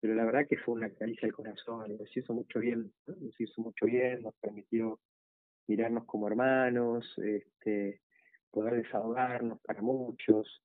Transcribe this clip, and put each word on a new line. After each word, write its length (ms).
pero 140
la 100
verdad 240
que 100
fue 160
una 160
caricia 360
al 80
corazón, 560
y 60
nos 200
hizo 180
mucho 260
bien, 320
¿no? 100
Nos 240
hizo 220
mucho 240
bien, 360
nos 140
permitió 640
mirarnos 360
como 240
hermanos, 800
este, 840
poder 320
desahogarnos 760
para 220
muchos 840